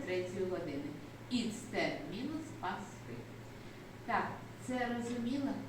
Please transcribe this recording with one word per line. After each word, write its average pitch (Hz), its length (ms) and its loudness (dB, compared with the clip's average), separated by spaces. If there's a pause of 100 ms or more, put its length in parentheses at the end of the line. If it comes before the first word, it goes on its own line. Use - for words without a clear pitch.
третьої 185 400 2
години. 156 440 0 (420)
It's - 280 2 (140)
ten - 180 4 (200)
minutes 302 380 -2 (120)
past 202 300 0 (120)
three. 120 200 -6 (800)
Так, - 260 4 (360)
це 240 300 2
розуміло? 240 540 2 (180)